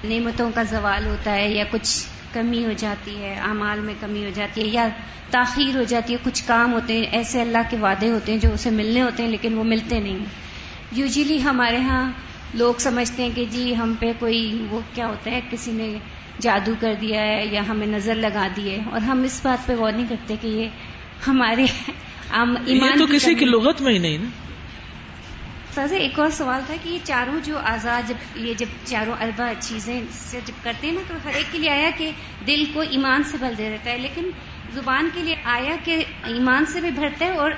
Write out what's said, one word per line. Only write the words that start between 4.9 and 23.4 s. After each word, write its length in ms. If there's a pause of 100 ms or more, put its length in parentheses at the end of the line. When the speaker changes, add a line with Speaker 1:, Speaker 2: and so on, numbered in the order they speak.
Speaker 1:
تاخیر 460
ہو 60
جاتی 300
ہے، 120
کچھ 220
کام 260
ہوتے 200
ہیں 100
ایسے 380
اللہ 180 (120)
کے 60
وعدے 340
ہوتے 220
ہیں 60
جو 160
اسے 160
ملنے 320
ہوتے 200
ہیں 80
لیکن 240
وہ 100
ملتے 360
نہیں۔ 180 (800)
Usually 460
ہمارے 320
ہاں 340 (440)
لوگ 240
سمجھتے 440
ہیں 120
کہ 160
جی 260
ہم 240
پہ 180
کوئی 520
وہ 100 (140)
کیا 120
ہوتا 240
ہے، 100 (100)
کسی 220
نے 260 (420)
جادو 400
کر 200
دیا 200
ہے 260
یا 220
ہمیں 180
نظر 280
لگا 420
دی 140
ہے، 80 (120)
اور 100
ہم 220
اس 220
بات 220
پہ 100
غور 160
نہیں 160
کرتے 320
کہ 60
یہ 220 (580)
ہمارے 380 (680)
ہم 220 (120)
ایمان 240
Speaker 2:
یہ 80
تو 80
Speaker 1:
کی 100
Speaker 2:
کسی 180
کی 100